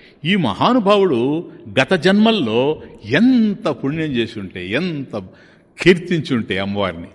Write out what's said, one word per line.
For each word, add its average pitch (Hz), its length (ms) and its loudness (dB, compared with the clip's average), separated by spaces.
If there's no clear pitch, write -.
ఈ 185 100 0
మహానుభావుడు 170 1120 0
గత 135 120 2
జన్మల్లో 170 880 2
ఎంత 214 640 2
పుణ్యం 151 500 -4
చేసి 110 220 -2
ఉంటే, 92 280 -10
ఎంత 143 480 -4
కీర్తించి 170 540 2
ఉంటే 98 220 -2
అమ్మవారిని, 98 580 -4